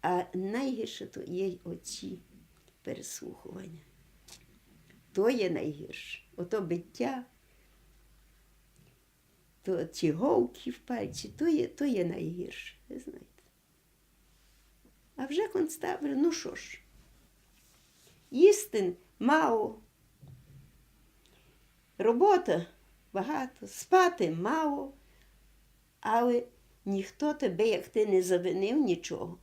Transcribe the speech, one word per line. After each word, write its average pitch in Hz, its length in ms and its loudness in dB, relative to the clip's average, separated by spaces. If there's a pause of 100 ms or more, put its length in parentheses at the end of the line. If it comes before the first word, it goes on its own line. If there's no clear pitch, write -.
А 180 220 0 (100)
найгірше 220 720 -4
то - 180 -14
є 180 400 -4
оці 175 560 -12 (680)
переслухування. - 920 -12 (1300)
То 208 180 2
є 220 200 0
найгірше. - 760 -8 (120)
Ото 190 260 -4
биття, 240 640 -6 (2250)
то 170 240 -2
ці 165 260 0
голки 247 600 0
в - 80 -14
пальці, 214 580 -8
то 311 100 0
є, 311 200 2
то - 180 -6
є 208 200 0
найгірше, 170 680 -8 (140)
ви - 100 -12
знаєте. - 440 -18 (1700)
А 269 100 -6
вже 330 220 0
концтабір, 294 680 -2
ну 330 140 4
що - 240 -6
ж, - 240 -14 (1500)
їсти 240 640 6 (260)
мало, 240 640 2 (2250)
робота 233 680 4 (480)
багато, 254 540 -6
спати 349 640 4
мало, 277 640 -2 (1040)
але 240 480 2 (380)
ніхто 196 480 -2
тебе, 220 340 0
як 208 200 0
ти 214 180 2
не 190 160 6
завинив 185 560 2
нічого 170 640 -2